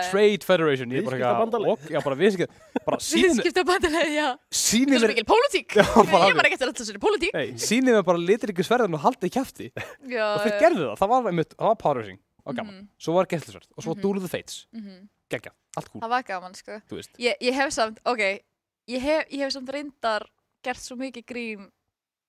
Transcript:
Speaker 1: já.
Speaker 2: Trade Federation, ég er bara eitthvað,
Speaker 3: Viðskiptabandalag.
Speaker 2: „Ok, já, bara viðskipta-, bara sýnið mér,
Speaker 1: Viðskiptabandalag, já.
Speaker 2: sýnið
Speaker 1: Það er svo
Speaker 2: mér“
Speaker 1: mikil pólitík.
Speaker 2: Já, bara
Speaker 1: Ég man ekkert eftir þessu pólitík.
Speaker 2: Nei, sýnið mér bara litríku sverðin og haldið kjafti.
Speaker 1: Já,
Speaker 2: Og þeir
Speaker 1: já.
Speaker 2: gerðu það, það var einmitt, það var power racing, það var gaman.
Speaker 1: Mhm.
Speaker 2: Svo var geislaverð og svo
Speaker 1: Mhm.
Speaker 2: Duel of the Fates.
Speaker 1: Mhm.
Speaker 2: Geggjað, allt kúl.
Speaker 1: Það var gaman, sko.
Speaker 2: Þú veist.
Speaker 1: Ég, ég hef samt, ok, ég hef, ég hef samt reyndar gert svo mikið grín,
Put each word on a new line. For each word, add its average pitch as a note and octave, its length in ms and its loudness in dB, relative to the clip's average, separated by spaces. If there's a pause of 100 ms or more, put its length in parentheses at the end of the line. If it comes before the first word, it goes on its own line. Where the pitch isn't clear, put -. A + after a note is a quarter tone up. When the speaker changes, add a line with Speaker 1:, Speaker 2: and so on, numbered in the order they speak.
Speaker 1:
já. F3+ 80 -4
Speaker 2:
Trade G#3 320 4
Federation, D3 480 2
ég C3 80 -2
er G3 80 -2
bara C3 100 -4
eitthvað, B2 160 2
Speaker 3:
Viðskiptabandalag. G#3+ 380 0
Speaker 2:
„Ok, D#3 180 -4
já, D3+ 140 -2
bara C3+ 120 -2
viðskipta-, F3 720 -2
bara - 120 0
sýnið E4 260 -2
mér, E4 200 2
Speaker 1:
Viðskiptabandalag, F4 720 0
já. D4+ 140 -2 (240)
Speaker 2:
sýnið - 340 2
Speaker 1:
Það C#4 80 4
er A#3 60 4
svo A3+ 80 4
Speaker 2:
mér“ G#3+ 80 0
Speaker 1:
mikil A3 180 -2
pólitík. A4+ 400 2
Speaker 2:
Já, G#3+ 380 6
bara F#3 180 6
Speaker 1:
Ég - 60 4
man - 100 4
ekkert F4 160 0
eftir B3 240 -4
þessu G#3 140 -10
pólitík. E4+ 340 0
Speaker 2:
Nei, C#3+ 200 -4
sýnið A#3+ 440 2
mér F#3 80 4
bara F3 140 4
litríku F#3 440 0
sverðin A3 300 2
og C#3+ 80 -4
haldið F#3 300 0
kjafti. - 400 -6 (340)
Speaker 1:
Já, A3 300 -2
Speaker 2:
Og G#3 80 0
þeir G#3 100 0
Speaker 1:
já. G3+ 60 -2
Speaker 2:
gerðu D4 320 4
það, A2 80 -10
það G3 100 2
var B3+ 220 4
einmitt, E3+ 260 -2
það D#3+ 100 0
var A3 80 4
power D3 280 0
racing, F#2+ 160 -16
það - 260 -20
var - 80 -8
gaman. G3 220 -10
Speaker 1:
Mhm. G3+ 120 -20 (120)
Speaker 2:
Svo E3 140 -4
var F3+ 120 2
geislaverð B2+ 420 -8 (100)
og C#3+ 60 -16
svo D#3+ 120 -6
Speaker 1:
Mhm. G3+ 60 -10
Speaker 2:
Duel G3 160 -2
of F#3+ 60 -6
the F3 140 -10
Fates. - 360 -14
Speaker 1:
Mhm. G3+ 360 -18 (200)
Speaker 2:
Geggjað, - 260 -10 (220)
allt D#3 140 -10
kúl. G3+ 100 -14
Speaker 1:
Það A3+ 80 -8
var B3 140 0
gaman, F#3 300 -10
sko. G#3 340 -16
Speaker 2:
Þú G#3+ 120 -12
veist. - 180 -16
Speaker 1:
Ég, A#3+ 240 -2
ég B3 120 0
hef C4 200 -2
samt, A3 320 -2
ok, B3 140 -2 (680)
ég B3 120 -6
hef, D4 300 0
ég C#4 80 -8
hef C4+ 140 -4
samt C4 160 -10
reyndar C4 580 -6 (360)
gert B3 140 -6
svo - 180 -16
mikið B3 300 -10
grín, A3 460 -12 (580)